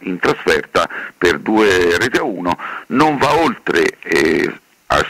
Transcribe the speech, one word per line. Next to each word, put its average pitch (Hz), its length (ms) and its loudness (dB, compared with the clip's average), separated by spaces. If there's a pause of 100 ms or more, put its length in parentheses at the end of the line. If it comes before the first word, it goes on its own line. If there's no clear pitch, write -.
in 90 180 -6
trasferta 87 680 -2 (300)
per 85 220 2
due 95 580 2
reti 120 200 0
a 170 40 -4
uno, 87 340 -4 (320)
non 147 280 2
va 135 180 0
oltre, 110 640 0
eh, 80 560 0 (320)
a-, 73 240 0